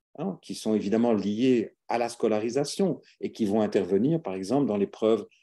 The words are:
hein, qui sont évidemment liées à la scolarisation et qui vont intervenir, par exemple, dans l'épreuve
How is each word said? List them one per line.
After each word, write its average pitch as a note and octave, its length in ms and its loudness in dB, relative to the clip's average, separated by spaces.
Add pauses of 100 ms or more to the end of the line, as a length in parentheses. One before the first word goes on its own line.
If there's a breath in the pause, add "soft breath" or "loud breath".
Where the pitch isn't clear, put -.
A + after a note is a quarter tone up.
(180)
hein, F3 240 -6
qui G2 140 -12
sont A2 200 -2
évidemment A2+ 380 2
liées G#2+ 600 0 (120)
à A#2 100 -2
la A#2 120 -2
scolarisation A#2+ 920 -2 (200 soft breath)
et - 100 -4
qui A2+ 140 -2
vont G#2 160 2
intervenir, G#2 600 2
par F#2+ 140 -8
exemple, A2+ 320 -2
dans G#2 100 0
l'épreuve G#2+ 480 0 (180 soft breath)